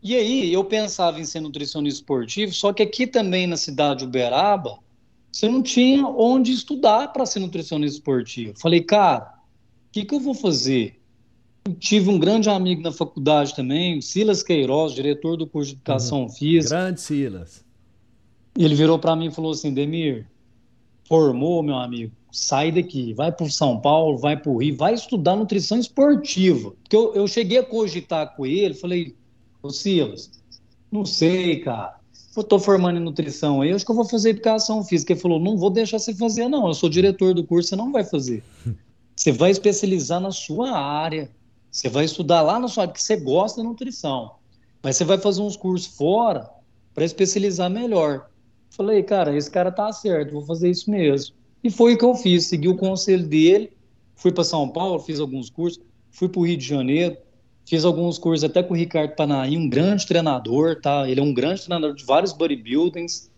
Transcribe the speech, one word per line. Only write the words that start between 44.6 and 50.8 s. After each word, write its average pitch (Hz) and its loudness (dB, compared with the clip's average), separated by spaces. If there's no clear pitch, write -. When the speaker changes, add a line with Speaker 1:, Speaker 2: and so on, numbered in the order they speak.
Speaker 1:
mas 135 -2
você - 0
vai 180 2
fazer 190 0
uns 208 -6
cursos 185 -4
fora 208 0
pra 147 -2
especializar 185 0
melhor." 185 -2
Falei, 202 0
"Cara, 175 0
esse 147 -4
cara 185 0
tá 202 -4
certo, 156 -2
vou 147 -8
fazer 165 -2
isso 180 -4